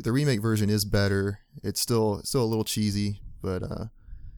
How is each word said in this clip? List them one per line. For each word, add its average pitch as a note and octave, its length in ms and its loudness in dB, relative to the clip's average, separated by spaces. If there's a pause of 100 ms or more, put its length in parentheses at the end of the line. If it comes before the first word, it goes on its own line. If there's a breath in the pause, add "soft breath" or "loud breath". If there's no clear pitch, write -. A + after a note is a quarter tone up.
the A2 100 0
remake C3+ 300 2
version G#2+ 280 2
is G#2+ 140 2
better. G2 560 2 (220)
It's G#2 180 -4
still, A2 440 2
still C3+ 180 0
a A2+ 80 2
little A2 140 0
cheesy, G#2 560 0 (220)
but, F#2 200 -4
uh, - 220 -6 (540 loud breath)